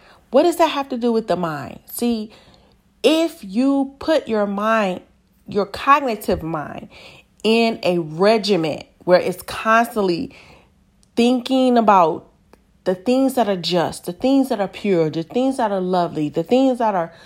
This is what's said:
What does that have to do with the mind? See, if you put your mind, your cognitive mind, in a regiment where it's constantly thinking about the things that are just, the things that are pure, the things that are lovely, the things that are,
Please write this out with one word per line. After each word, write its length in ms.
What 120
does 120
that 120
have 200
to 100
do 140
with 160
the 80
mind? 500
See, 460
if 400
you 560
put 300
your 180
mind, 540
your 160
cognitive 760
mind, 460
in 400
a 160
regiment 840
where 160
it's 220
constantly 920
thinking 600
about 540
the 100
things 380
that 160
are 80
just, 480
the 80
things 340
that 140
are 80
pure, 400
the 140
things 340
that 160
are 80
lovely, 480
the 140
things 340
that 180
are, 160